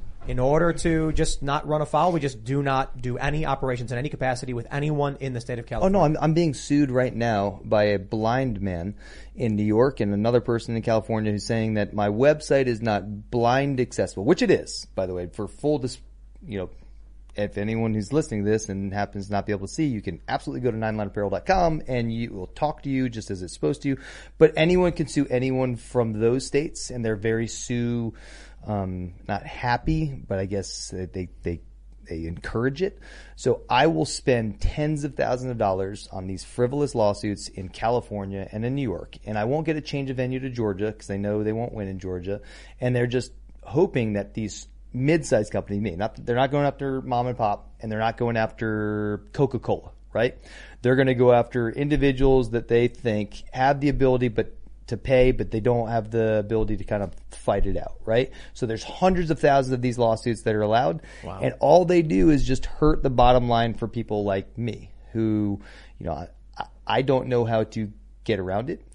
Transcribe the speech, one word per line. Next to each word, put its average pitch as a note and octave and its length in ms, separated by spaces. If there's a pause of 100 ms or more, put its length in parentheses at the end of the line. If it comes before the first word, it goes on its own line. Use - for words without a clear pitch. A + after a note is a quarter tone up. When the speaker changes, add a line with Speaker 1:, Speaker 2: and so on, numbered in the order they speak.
(280)
Speaker 1:
In B2 120
order D#3 340
to D#3 400
just D#3 280
not C#3 240
run D3+ 160
afoul, D#3 300
we E3+ 80
just B2 240
do C3+ 180
not C3+ 400
do B2 160
any D3 280
operations C3 480
in A#2+ 40
any C#3 120
capacity B2+ 440
with A2+ 160
anyone C#3+ 520
in C3+ 100
the A#2+ 80
state B2 180
of A#2 100
California. F#3+ 300
Speaker 2:
Oh, F#3 40
no, D3+ 40
I'm, D3+ 160
I'm D#3 120
being E3 200
sued C#3+ 380
right B2+ 240
now G#2 480
by A2 220
a G2+ 140
blind A2+ 600
man F#2+ 360 (420)
in A2 180
New G#2+ 80
York A2+ 380
and G2+ 120
another A2+ 280
person A#2 340
in A2+ 60
California A2 500
who's G2+ 140
saying A2 300
that G2+ 180
my G#2 160
website C#3 560
is A#2 160
not G#2 500
blind B2+ 480
accessible, G#2 460
which E3+ 160
it G#3+ 100
is, - 340 (100)
by F#2+ 100
the F#2 80
way, F2+ 140
for G2 200
full D3 320
dis-, B2+ 220 (440)
you A2 120
know, F2+ 120 (680)
if G#2 200
anyone A2 360
who's G#2+ 180
listening G#2+ 320
to G2+ 80
this A2 160
and G2 260
happens G2+ 340
to G2+ 40
not G2+ 140
be G#2 80
able G2 140
to - 60
see, D#3+ 120
you A#2 160
can E2+ 260
absolutely C3+ 320
go B2 120
to A2 60
nine A2 200
line G#2 100
apparel G2+ 220
dot F#2 160
com F3 420
and A#2+ 240
you, A2+ 120
it A2+ 100
will F#2 140
talk - 360
to C#3+ 60
you C3 180
just A2 240
as F#2 120
it's E2+ 100
supposed D3+ 300
to. C#3 120 (440)
But D#3 180
anyone F3 340
can E3 160
sue C#3+ 220
anyone B2+ 480
from A2+ 420
those A#2+ 280
states, - 420
and B2 160
they're A2 100
very A2+ 320
sue, A#2+ 680 (500)
um, F#2 480 (140)
not - 180
happy, C#3 800
but G2 120
I F#2+ 80
guess - 440
they, F#2 380 (140)
they, E2+ 180 (480)
they E2 160
encourage A#2+ 560
it. F#3+ 160 (380)
So - 340
I B2+ 160
will D#3+ 200
spend A2+ 540
tens D3+ 440
of C#3+ 100
thousands B2+ 380
of A2+ 80
dollars G2 520
on F#2+ 140
these F#2+ 180
frivolous C3 520
lawsuits G#2 540
in F#2 200
California G2 800
and A2 140
in B2+ 80
New C#3 80
York, G2+ 340 (120)
and A2 100
I G#2 80
won't D3 220
get D#3+ 80
a D#3 60
change C#3 280
of B2+ 80
venue B2+ 220
to C3+ 100
Georgia G#2+ 420
'cause - 140
they G2 140
know G#2 240
they G#2+ 100
won't A#2 220
win G#2 120
in F#2+ 120
Georgia, F#2 420 (400)
and B2 140
they're A#2+ 100
just B2 260 (300)
hoping B2+ 520
that G2+ 200
these - 340 (260)
mid-sized C3+ 580
companies, G2+ 300
me, F#2+ 140
not, G#2 200 (100)
they're A#2+ 100
not C3 140
going C#3+ 160
after C3+ 360
mom B2 260
and B2+ 100
pop, G#2 340 (100)
and A2+ 100
they're G#2+ 80
not A2+ 180
going A#2 180
after G#2+ 840 (120)
Coca-Cola, B2 580 (220)
right? A#2+ 220 (460)
They're B2+ 140
gonna C3 180
go B2 200
after A#2 360
individuals C3+ 800
that A#2 160
they A#2+ 200
think G#2+ 640
have C3+ 280
the C#3+ 100
ability, B2+ 400
but A2 240 (340)
to A#2 100
pay, B2+ 360
but A2+ 180
they A2 80
don't A#2 300
have A2+ 200
the A2 300
ability G#2+ 380
to G#2+ 80
kind G2+ 180
of F2+ 80 (180)
fight G2 380
it F#2 100
out, - 280
right? A#2 260 (220)
So - 120
there's A2 200
hundreds F3+ 440
of D#3+ 100
thousands C#3 340
of B2 80
these B2 180
lawsuits A2+ 440
that A2 120
are G#2+ 60
allowed, B2 400 (220)
Speaker 1:
Wow. F#2+ 200
Speaker 2:
and B2+ 160
all E3 260
they F3 160
do D#3+ 280
is C#3+ 180
just - 180
hurt - 380
the C#3 60
bottom B2 400
line A#2 240
for A2 160
people G#2+ 340
like G2 340
me, A2 340 (200)
who, G#2+ 480 (400)
you - 60
know, E2 80
I, - 520 (220)
I A#2 140
don't C3 260
know A#2+ 160
how A2+ 220
to G#2+ 260 (320)
get G#2 160
around G2 300
it. - 120 (140)